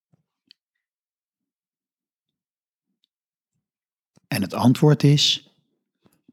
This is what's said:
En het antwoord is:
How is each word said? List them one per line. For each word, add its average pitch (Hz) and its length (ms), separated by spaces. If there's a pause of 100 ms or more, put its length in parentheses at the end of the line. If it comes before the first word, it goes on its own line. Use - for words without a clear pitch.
(4000)
En - 140
het - 120
antwoord 131 500
is: 147 420 (880)